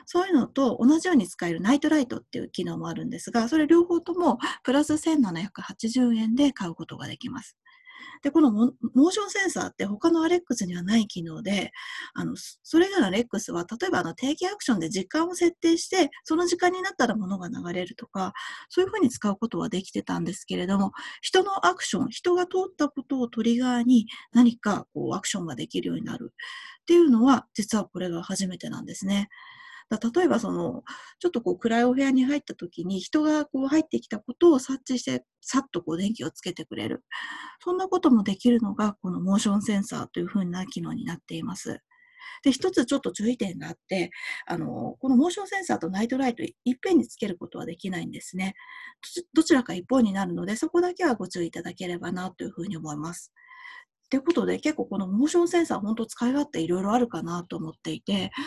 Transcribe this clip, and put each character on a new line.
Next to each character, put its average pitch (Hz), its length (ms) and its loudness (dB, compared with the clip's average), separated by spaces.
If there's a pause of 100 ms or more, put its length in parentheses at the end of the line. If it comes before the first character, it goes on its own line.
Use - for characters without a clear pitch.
そ 359 180 2
う - 20 -6
い 381 40 -2
う - 20 0
の 240 140 4
と 269 340 2
同 285 160 6
じ 330 100 -2
よ 359 60 2
う 294 40 8
に 180 100 2
使 - 200 -6
え 170 60 0
る 165 80 -6
ナ 208 120 4
イ 285 60 4
ト 311 80 0
ラ 311 120 4
イ 240 80 0
ト 175 100 -8
っ - 40 -12
て - 180 -12
い - 20 -6
う - 80 -10
機 175 160 -4
能 170 140 -6
も 165 100 -8
あ 165 60 -6
る 160 100 -8
ん - 60 -6
で 170 80 -10
す - 100 -12
が、 233 180 0
そ 311 120 2
れ 302 80 2
両 339 180 6
方 339 160 0
と 339 140 -6
も 302 240 2 (240)
プ 247 100 0
ラ 285 100 4
ス 302 140 0
千 311 240 2
七 175 180 0
百 - 220 -10
八 - 260 -8
十 240 280 2
円 220 200 0
で 285 160 4
買 185 160 -6
う 165 60 -6
こ 165 140 -12
と - 100 -14
が 139 100 -12
で - 100 -10
き - 120 -10
ま 208 140 -10
す。 - 120 -20 (680)
で、 285 100 0
こ 330 100 6
の 269 100 8
モ-、 226 220 4 (200)
モ 277 160 8
ー - 20 -4
シ 427 80 -2
ョ 403 60 -2
ン 381 40 -8
セ 392 140 0
ン 370 80 0
サ - 100 -4
ー - 60 -2
っ - 80 -12
て 196 100 -4
他 208 240 0
の 330 140 4
ア 320 40 4
レ 349 100 4
ッ 349 40 0
ク 262 140 -2
ス 208 100 -2
に 175 100 -6
は 175 80 -8
な 208 140 2
い 214 100 2
機 180 160 -10
能 160 200 -10
で、 190 280 -2 (420)
あ 175 120 -6
の、 - 100 -6
そ-、 - 280 -16
そ - 160 2
れ 381 100 6
ぞ 403 60 -4
れ 359 60 4
の 208 60 4
ア - 40 0
レ 196 80 0
ッ 240 80 0
ク - 120 -4
ス - 120 -10
は、 170 140 -4 (140)
例 381 80 -2
え 359 40 -2
ば、 247 80 0
あ 175 40 0
の、 165 100 -4
定 277 220 -2
期 359 120 -4
ア 403 80 -6
ク - 80 -12
シ - 80 0
ョ 226 40 4
ン 185 40 -2
で 160 100 -2
時 180 180 -4
間 330 200 0
を 359 80 -6
設 349 200 2
定 330 220 2
し - 120 -6
て、 349 200 2 (140)
そ 320 120 -2
の 349 120 2
時 349 100 0
間 359 140 2
に 370 100 -4
な 381 100 -4
っ - 60 -10
た 247 100 2
ら 220 80 0
物 196 220 -6
が 175 120 -8
流 175 240 -8
れ 180 120 -4
る - 100 -14
と - 120 -18
か、 190 260 -6 (360)
そ - 120 0
う 381 40 4
い - 20 -2
う - 40 -6
ふ - 40 -6
う 415 40 -2
に 294 100 6
使 220 200 -4
う 196 60 0
こ 226 120 -4
と 175 120 -4
は 165 100 -2
で 185 140 -4
き - 80 -16
て 202 100 -6
た 175 180 -4
ん 170 40 -2
で 170 100 -4
す - 120 -14
け 185 120 -6
れ 180 80 -4
ど 196 140 2
も、 196 120 0 (300)
人 370 220 2
の 392 220 -2
ア 359 100 4
ク - 100 -10
シ - 120 -2
ョ 277 60 0
ン、 - 60 -4
人 349 260 0
が 359 100 2
通 359 120 -2 (140)
っ - 40 -20
た 294 140 0
こ - 140 -10
と 269 160 -2
を 240 80 0
ト 226 160 -4
リ 233 140 4
ガ 247 240 2
ー 240 40 2
に 240 220 6 (260)
何 233 240 8
か - 360 -2
こ 143 200 -4
う - 20 -2
ア 190 60 -4
ク - 60 -8
シ - 100 -4
ョ 185 40 -4
ン 170 40 -6
が 151 100 -8
で - 120 -8
き - 140 -4
る - 80 -4
よ - 60 -4
う - 20 -4
に - 60 -8
な - 140 -8
る - 160 -14 (480)
っ - 40 -20
て 339 80 4
い 349 40 10
う 339 120 8
の 226 140 8
は、 262 300 6
実 214 240 -2
は 196 80 0
こ - 140 -10
れ 180 100 -4
が 170 140 -6
初 190 240 -4
め 180 100 -8
て - 120 -12
な - 120 -8
ん - 40 -12
で 180 100 -12
す - 100 -8
ね。 202 240 0 (600)
だ-、 220 100 -2 (160)
例 359 100 4
え - 20 6
ば 233 120 4
そ 190 120 -4
の、 175 320 -4 (360)
ち - 80 0
ょ - 20 2
っ - 20 -12
と 233 100 -2
こ 349 100 -2
う - 80 -4
暗 226 200 2
い 240 40 4
お 247 100 4
部 262 80 2
屋 269 100 4
に 262 140 4
入 285 140 0
っ - 20 -18
た - 140 -14
時 175 300 -10
に、 190 140 -4
人 - 220 0
が - 240 2
こ 269 200 -4
う - 20 0
入 302 140 4
っ - 20 2
て 240 160 -4
き - 80 -20
た 214 120 -8
こ - 140 -12
と 339 180 6
を 262 80 6
察 262 240 -6
知 254 160 -4
し - 40 -10
て、 - 200 -4 (180)
さ - 180 0
っ 262 120 -2
と 170 120 -6
こ 156 100 -6
う 165 40 -2
電 202 160 -2
気 - 100 -10
を - 80 -6
つ - 100 -20
け 170 120 -8
て 156 120 -12
く - 100 -14
れ 107 140 -4
る。 - 140 -8 (600)
そ 349 80 -4
ん 359 60 0
な 381 100 -2
こ 370 120 -2
と 330 100 4
も 226 140 6
で 196 120 -2
き 240 140 2
る 240 120 6
の 202 120 -2
が、 208 280 -2
こ 180 100 -4
の 170 100 -4
モ 190 140 2
ー 214 40 4
シ 226 100 0
ョ 202 60 2
ン 208 60 2
セ 202 160 0
ン 196 60 0
サ - 220 -8
ー - 60 -14
と - 80 -8
い 175 40 -2
う 180 40 -6
ふ 196 100 -2
う 190 80 0
な 180 200 -6
機 - 160 -10
能 160 120 -8
に - 120 -8
な 170 100 -8
っ - 40 -12
て - 160 -14
い 165 80 -6
ま 185 120 -8
す。 - 260 -10 (640)
で、 277 80 6
一 370 200 0
つ 294 140 4
ち - 80 -2
ょ 277 40 2
っ - 40 -2
と - 100 -6
注 214 180 -2
意 247 80 0
点 180 220 -6
が 160 80 -10
あ 170 60 -8
っ - 40 -18 (100)
て、 180 220 -2 (380)
あ 175 100 -4
の、 151 420 -6
こ 269 100 -2
の 262 80 6
モ 302 100 6
ー - 20 2
シ 349 100 -6
ョ 392 40 -8
ン 381 40 -10
セ 392 120 -4
ン 359 60 -8
サ 226 100 0
ー - 20 -2
と 165 120 -4
ナ 190 120 -4
イ 233 60 0
ト 262 100 -2
ラ 262 120 0
イ 233 60 -2
ト - 60 -10
い - 120 -8 (180)
っ 254 100 -2
ぺ 381 120 0
ん 330 40 8
に 233 100 4
つ - 80 -20
け 214 120 -4
る 180 100 -6
こ 175 100 -12
と - 120 -12
は - 80 -10
で 170 80 -10
き 190 160 -8
な 175 80 -4
い 165 80 -8
ん - 40 -12
で - 100 -14
す - 160 -12
ね。 190 180 -4 (480)
ど - 180 -12
ち-、 - 120 -14
ど 320 100 4
ち 339 100 2
ら 247 100 4
か 165 120 -8
一 175 120 -8
方 262 140 4
に 202 120 2
な 196 120 -2
る 175 80 -4
の 170 140 -4
で、 208 80 -2
そ 320 120 -4
こ 349 140 2
だ 359 140 0
け 370 100 -2
は 269 80 4
ご 185 140 -6
注 175 160 -4
意 165 40 -2
い 165 40 -8
た 170 100 -12
だ 175 140 -12
け 185 120 -8
れ 175 120 -6
ば 175 120 -8
な 180 200 -6
と - 120 -12
い 262 40 -6
う 196 40 -10
ふ 170 120 -10
う - 40 -8
に 196 80 -6
思 156 160 -10
い 147 60 -8
ま 160 160 -8
す。 - 180 -18 (760)
っ - 20 -20
て 269 120 0
こ 339 140 0
と 208 120 2
で、 180 140 0
結 302 160 0
構 240 100 -4
こ 196 140 -6
の 190 80 -2
モ 208 180 2
ー - 20 4
シ 349 100 2
ョ 339 40 6
ン 349 60 4
セ 349 120 2
ン 330 60 2
サ - 120 -2
ー、 - 40 -6
本 208 140 -4
当 226 100 -4
使 - 220 -4
い 247 40 2
勝 285 180 0
手 165 120 -4
い 160 60 -2
ろ 175 120 0
い 190 40 -2
ろ 202 100 0
あ 247 60 4
る 240 80 2
か 160 160 -8
な 170 200 -6
と 170 140 -10
思 160 140 -8
っ - 20 -12
て - 180 -10
い 156 100 -8
て、 190 300 -2 (160)